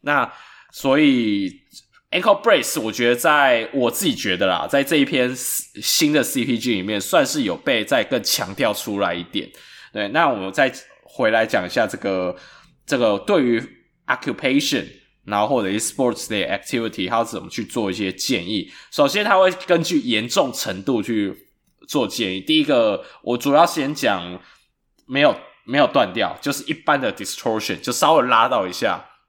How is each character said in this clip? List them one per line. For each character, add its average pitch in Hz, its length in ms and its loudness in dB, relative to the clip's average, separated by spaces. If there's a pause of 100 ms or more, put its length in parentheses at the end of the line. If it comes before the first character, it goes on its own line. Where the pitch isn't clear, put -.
那 143 300 0 (400)
所 135 260 2
以 110 520 2 (600)
ankle 185 280 0
brace， 160 400 0
我 110 100 -4
觉 120 200 0
得 123 60 2
在， 135 580 2
我 123 160 2
自 196 160 -4
己 127 80 0
觉 92 240 -2
得 95 80 2
啦， 87 200 0
在 139 160 0
这 151 140 0
一 139 80 4
篇 127 320 0
新 - 760 -2
的 147 100 2
C 120 220 -2
P 120 120 0
G 113 180 0
里 92 80 -2
面 104 160 -2
算 185 280 2
是 151 160 -2
有 90 140 -2
被 113 280 -2
再 120 200 2
更 120 180 -2
强 95 320 -4
调 113 180 0
出 101 280 -4
来 90 120 0
一 87 120 -6
点。 - 260 -6 (420)
对， 104 160 -4
那 156 180 2
我 127 100 0
们 95 140 -6
再 135 220 2 (320)
回 113 260 0
来 113 140 4
讲 98 220 0
一 - 20 -8
下 110 180 0
这 101 120 -8
个， 92 360 -2 (520)
这 143 100 -2
个 110 220 2
对 170 240 2
于 117 200 2 (440)
occupation， 135 800 0 (380)
然 101 140 -2
后 107 80 4
或 123 160 2
者 95 80 -2
是 104 80 0
sports 120 520 -2
的 107 60 -2 (120)
activity， 101 580 -4
它 117 100 -2
要 117 80 2
怎 107 180 -8
么 87 80 -16
去 117 140 -6
做 104 260 -4
一 92 40 -4
些 98 160 -4
建 92 380 -4
议。 101 220 -6 (200)
首 143 160 2
先 196 160 0
它 202 140 4
会 185 140 6 (160)
根 170 160 2
据 160 180 0
严 117 260 -2
重 139 240 0
程 98 320 -6
度 117 200 0
去 104 440 -4 (420)
做 131 180 0
建 98 260 -4
议。 95 80 -6
第 156 200 2
一 143 40 2
个， 117 400 2 (180)
我 120 140 -2
主 139 180 0
要 165 120 8
先 151 260 -4
讲 90 480 -2 (680)
没 135 140 -4
有， 135 140 6 (300)
没 123 120 -4
有 143 120 6
断 107 240 2
掉， 98 280 -2
就 143 120 -4
是 - 180 -6
一 - 20 -2
般 143 280 0
的 110 120 -2
distortion， 104 680 -4
就 123 120 -6
稍 156 220 4
微 127 140 4
拉 117 200 6
到 110 180 0
一 90 60 -6
下 95 320 -2 (240)